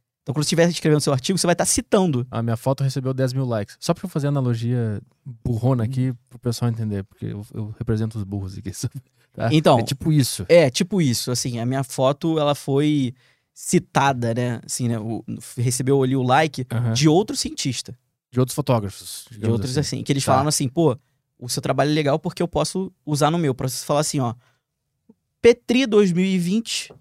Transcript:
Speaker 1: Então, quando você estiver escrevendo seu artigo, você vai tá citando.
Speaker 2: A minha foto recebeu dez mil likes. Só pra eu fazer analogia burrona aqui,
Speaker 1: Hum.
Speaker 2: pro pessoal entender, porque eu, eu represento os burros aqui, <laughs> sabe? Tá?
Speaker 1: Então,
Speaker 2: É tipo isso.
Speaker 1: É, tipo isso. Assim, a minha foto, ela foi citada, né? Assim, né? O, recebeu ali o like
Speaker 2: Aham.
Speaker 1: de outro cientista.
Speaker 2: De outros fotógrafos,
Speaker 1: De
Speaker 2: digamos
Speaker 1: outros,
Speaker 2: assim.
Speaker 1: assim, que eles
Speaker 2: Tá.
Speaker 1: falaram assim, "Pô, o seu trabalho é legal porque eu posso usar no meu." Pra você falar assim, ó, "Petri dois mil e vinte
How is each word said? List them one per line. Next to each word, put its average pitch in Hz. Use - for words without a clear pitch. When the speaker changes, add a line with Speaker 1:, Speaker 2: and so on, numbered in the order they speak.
Speaker 1:
Então, -
quando 147
você -
estiver 170
escrevendo 151
seu 147
artigo, 175
você -
vai 175
tá 175
citando. 175
Speaker 2:
A 113
minha 117
foto 135
recebeu 131
dez 131
mil 135
likes. 110
Só -
pra -
eu 185
fazer 143
analogia 120
burrona 120
aqui, 127
Speaker 1:
Hum. 123
Speaker 2:
pro 120
pessoal 120
entender, 107
porque -
eu, 104
eu 110
represento 113
os 104
burros 95
aqui, 107
<laughs> -
sabe? -
Tá? -
Speaker 1:
Então, 151
Speaker 2:
É 110
tipo 139
isso. 127
Speaker 1:
É, 165
tipo 185
isso. 131
Assim, 120
a 117
minha 131
foto, 151
ela 147
foi 143
citada, 131
né? 120
Assim, -
né? 117
O, 110
recebeu 131
ali 131
o 131
like 135
Speaker 2:
Aham. 117
Speaker 1:
de 135
outro 202
cientista. -
Speaker 2:
De 123
outros 127
fotógrafos, -
Speaker 1:
De 113
Speaker 2:
digamos 110
Speaker 1:
outros, 120
Speaker 2:
assim. 139
Speaker 1:
assim, 113
que -
eles 139
Speaker 2:
Tá. -
Speaker 1:
falaram 139
assim, 147
"Pô, 143
o 120
seu 127
trabalho 143
é -
legal 151
porque -
eu 170
posso 180
usar 147
no 170
meu." 151
Pra 131
você -
falar 147
assim, 151
ó, 117
"Petri 240
dois 208
mil 180
e 190
vinte 185